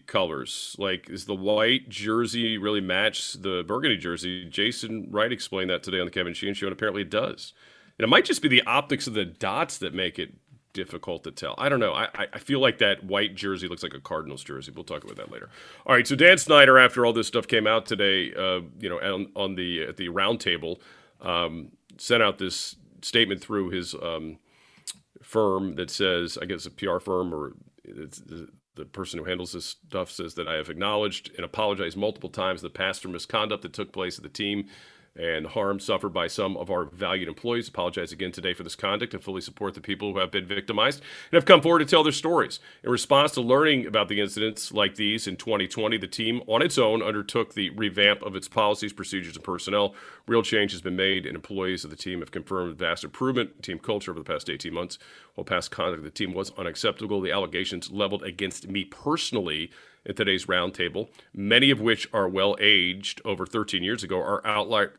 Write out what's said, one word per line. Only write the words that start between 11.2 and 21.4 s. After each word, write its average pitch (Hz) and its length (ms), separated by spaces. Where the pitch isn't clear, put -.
to 78 60
tell. 71 260
I 139 140
don't 135 100
know. 104 140
I, 101 200
I, 104 200
I - 40
feel 139 220
like 123 180
that 101 240
white 98 320
jersey 95 320
looks 85 160
like 69 120
a 69 60
Cardinals 73 440
jersey. 69 280
We'll 80 120
talk 76 200
about 50 120
that 50 160
later. - 160
All - 80
right, 135 120
so 139 80
Dan 175 220
Snyder, 139 420
after 123 280
all 117 80
this 113 120
stuff 117 220
came 110 180
out 110 200
today, 98 480
uh, 92 260
you 98 120
know, 87 100
on, 98 340
on 98 200
the, 87 300
at 60 120
the 85 140
roundtable, 90 680
um, 85 500